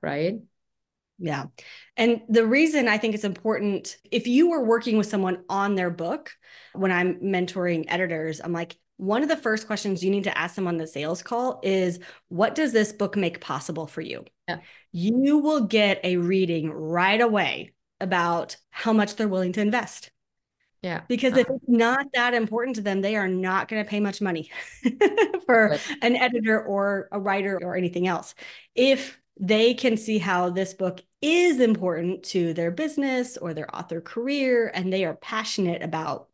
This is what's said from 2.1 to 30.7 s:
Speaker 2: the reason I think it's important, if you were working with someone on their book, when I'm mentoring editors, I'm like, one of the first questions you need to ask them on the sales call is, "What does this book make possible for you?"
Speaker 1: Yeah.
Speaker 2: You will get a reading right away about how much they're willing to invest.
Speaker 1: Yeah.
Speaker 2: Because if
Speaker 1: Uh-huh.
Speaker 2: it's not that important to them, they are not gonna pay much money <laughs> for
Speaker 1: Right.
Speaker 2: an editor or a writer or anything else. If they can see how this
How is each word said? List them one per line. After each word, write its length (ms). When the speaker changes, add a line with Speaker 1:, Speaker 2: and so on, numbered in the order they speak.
Speaker 2:
the 160
reason 420
I 120
think 160
it's 80
important, 760
if 160
you 240
were 120
working 340
with 100
someone 420
on 240
their 160
book, 460
when 180
I'm 300
mentoring 640
editors, 560
I'm 100
like, 240
one 260
of 60
the 80
first 300
questions 360
you 80
need 140
to 120
ask 180
them 120
on 100
the 100
sales 360
call 400
is, 360
"What 260
does 180
this 180
book 240
make 260
possible 460
for 140
you?" 240
Speaker 1:
Yeah. 120
Speaker 2:
You 460
will 240
get 420
a 140
reading 540
right 500
away 520
about 580
how 240
much 220
they're 120
willing 260
to 80
invest. 500
Speaker 1:
Yeah. 240
Speaker 2:
Because 300
if 100
Speaker 1:
Uh-huh. 80
Speaker 2:
it's 120
not 460
that 200
important 420
to 60
them, 200
they 140
are 120
not 400
gonna 160
pay 160
much 220
money 300
<laughs> 640
for 240
Speaker 1:
Right. 120
Speaker 2:
an 140
editor 480
or 480
a 80
writer 420
or 140
anything 320
else. 280
If 440
they 340
can 240
see 200
how 320
this 240